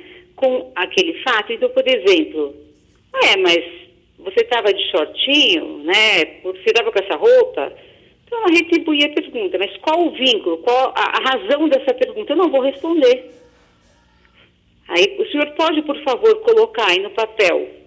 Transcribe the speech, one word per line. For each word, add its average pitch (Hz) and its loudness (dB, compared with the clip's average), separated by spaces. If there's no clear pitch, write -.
com 254 -2
aquele 180 -2
fato. 226 -2
Então, 240 -2
por 262 0
exemplo, 180 0
"É, 226 2
mas 175 2
você 190 0
tava 220 0
de - -6
shortinho, 165 0
né? 196 0
Você 185 -2
tava 226 0
com 214 0
essa 190 -2
roupa?" 170 4
Então, 466 -8
ela 349 2
retribuía 311 0
a 294 -4
pergunta, 220 -6
"Mas 196 -6
qual 320 0
o 269 -2
vínculo? 202 -2
Qual 247 0
a, 208 -2
a 233 -2
razão 262 0
dessa 262 2
pergunta?" 240 -4
"Eu 294 0
não 339 2
vou 262 2
responder." 269 0
Aí, 180 0
"O - -4
senhor 294 -2
pode, 320 0
por 294 -6
favor, 269 2
colocar 226 2
aí 180 2
no 196 -6
papel 220 -2